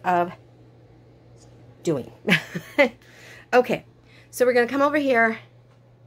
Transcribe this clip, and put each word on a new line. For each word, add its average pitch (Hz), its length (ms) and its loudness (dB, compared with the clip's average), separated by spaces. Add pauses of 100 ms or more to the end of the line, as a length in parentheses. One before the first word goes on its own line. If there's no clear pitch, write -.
of 175 300 0 (1500)
doing. 147 280 -4 (680)
<laughs> 254 140 2 (640)
Okay, 240 320 0 (460)
so - 140 2
we're 247 60 4
gonna 240 160 2
come 269 140 -4
over 294 160 0
here. 233 420 0 (680)